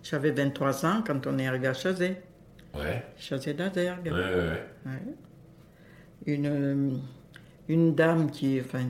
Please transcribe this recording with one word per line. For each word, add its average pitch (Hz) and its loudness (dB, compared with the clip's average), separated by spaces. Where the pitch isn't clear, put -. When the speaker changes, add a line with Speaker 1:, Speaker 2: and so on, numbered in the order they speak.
Speaker 1:
j'avais 147 0
vingt-trois 139 0
ans 220 2
quand 139 -2
on 135 0
est 131 0
arrivé 131 0
à 131 0
Chazet. 185 -2
Speaker 2:
Ouais. - -4
Speaker 1:
Chazet 143 -6
d'Azergue. 180 -2
Speaker 2:
Ouais, 160 -4
ouais, 92 0
ouais. 82 0
Speaker 1:
Ouais. 190 -8
Une, 147 0
euh, 139 2
une 165 6
dame 160 4
qui, 135 0
enfin, 127 -4